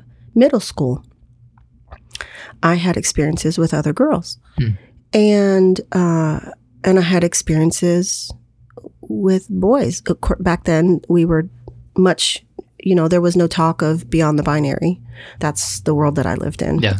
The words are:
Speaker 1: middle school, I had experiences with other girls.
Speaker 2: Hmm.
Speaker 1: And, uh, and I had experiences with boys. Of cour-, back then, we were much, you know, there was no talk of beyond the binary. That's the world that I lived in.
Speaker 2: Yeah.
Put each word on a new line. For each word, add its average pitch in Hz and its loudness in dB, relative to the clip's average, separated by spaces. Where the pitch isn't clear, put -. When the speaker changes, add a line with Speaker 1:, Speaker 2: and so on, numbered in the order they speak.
Speaker 1:
middle 233 4
school, 139 -4
I 170 2
had 175 0
experiences 156 -2
with 165 0
other 151 0
girls. 254 -2
Speaker 2:
Hmm. 117 0
Speaker 1:
And, 196 4
uh, 165 0
and 190 4
I - 4
had 175 2
experiences 170 0
with 190 -2
boys. 196 0
Of - -4
cour-, - -2
back 175 -2
then, 165 2
we 170 2
were 165 0
much, - 0
you 190 0
know, 160 2
there 175 2
was 175 2
no 170 4
talk 165 -2
of 160 -2
beyond 156 2
the 147 0
binary. 151 -2
That's - -4
the 156 0
world 147 0
that 139 -2
I 85 -2
lived - -6
in. 151 -2
Speaker 2:
Yeah. 101 0